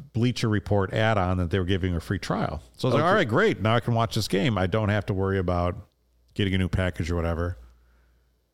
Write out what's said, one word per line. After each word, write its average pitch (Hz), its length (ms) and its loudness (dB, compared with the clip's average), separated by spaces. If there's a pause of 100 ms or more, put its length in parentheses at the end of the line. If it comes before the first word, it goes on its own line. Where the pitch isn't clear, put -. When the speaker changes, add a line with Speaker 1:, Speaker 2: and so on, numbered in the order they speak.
(140)
Speaker 1:
Bleacher 117 360 0
Report 101 440 0
add-on 101 440 2
that 87 140 0
they 98 80 2
were 90 60 0
giving 92 300 0
a 80 40 -2
free 95 200 -4
trial. - 420 -4 (160)
So 131 100 -2
I - 20 0
was 117 60 0
like, 143 80 2
Speaker 2:
Okay. 170 60 2
Speaker 1:
"All 196 60 4
right, 190 120 2
great. 131 340 2
Now 110 140 2
I 120 40 4
can 120 140 -2
watch 113 220 0
this 107 120 -2
game. 135 300 0
I 92 100 2
don't 107 220 0
have 104 180 0
to 107 60 0
worry 95 240 0
about 87 380 0 (580)
getting 98 200 0
a 95 40 2
new 90 120 2
package 90 420 -2
or 87 40 0
whatever." 85 420 -2 (960)